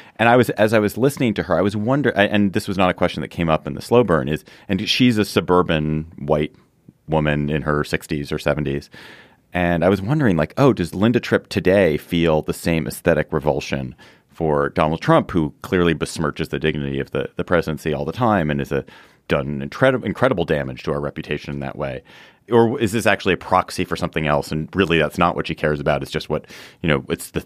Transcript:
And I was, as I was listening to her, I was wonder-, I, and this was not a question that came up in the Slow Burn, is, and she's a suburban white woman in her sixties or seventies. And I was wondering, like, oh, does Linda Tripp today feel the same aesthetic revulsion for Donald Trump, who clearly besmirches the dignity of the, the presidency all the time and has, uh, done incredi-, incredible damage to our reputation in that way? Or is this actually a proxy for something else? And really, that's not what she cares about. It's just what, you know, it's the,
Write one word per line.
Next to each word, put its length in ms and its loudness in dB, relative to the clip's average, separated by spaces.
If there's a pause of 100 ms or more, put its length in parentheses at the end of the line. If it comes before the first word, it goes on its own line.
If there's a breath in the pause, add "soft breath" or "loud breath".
(160 loud breath)
And 120 2
I 80 6
was, 140 4
as 240 2
I 60 4
was 180 0
listening 340 0
to 120 -2
her, 120 0
I 60 2
was 160 0
wonder-, 360 0
I, 120 2
and 260 2
this 160 -2
was 80 -4
not 140 2
a 40 0
question 280 -2
that 60 -8
came 200 -2
up 180 0
in 60 -6
the 80 -10
Slow 240 4
Burn, 240 2
is, 160 -4 (240 loud breath)
and 180 -2
she's 300 2
a 80 2
suburban 920 0
white 360 -2 (540)
woman 400 0
in 140 -2
her 220 0
sixties 460 -6
or 80 -2
seventies. 520 -2 (640 loud breath)
And 320 0
I 40 4
was 120 4
wondering, 360 2
like, 220 -2
oh, 140 6
does 220 -4
Linda 240 2
Tripp 300 0
today 480 4
feel 440 0
the 120 -4
same 340 -2
aesthetic 460 0
revulsion 640 -4 (320 soft breath)
for 420 -2
Donald 300 0
Trump, 320 2
who 200 0 (100)
clearly 300 2
besmirches 580 -4
the 100 -4
dignity 400 -2
of 100 -8
the, 240 -4
the 80 -6
presidency 500 -2
all 120 -4
the 80 -6
time 360 0
and 120 -2
has, 100 -6
uh, 120 -2 (440 loud breath)
done 340 -2
incredi-, 440 0
incredible 400 0
damage 400 -4
to 80 -2
our 80 -4
reputation 520 -6
in 80 -6
that 160 -8
way? 260 -8 (460 loud breath)
Or 320 4
is 120 0
this 140 0
actually 280 2
a 40 0
proxy 460 0
for 120 -6
something 300 -2
else? 260 0
And 220 -4
really, 240 -2
that's 200 0
not 160 2
what 140 -4
she 60 -4
cares 260 -2
about. 220 0
It's 80 -10
just 180 -6
what, 180 -4 (360 loud breath)
you 60 -2
know, 200 0
it's 240 -8
the, 140 -6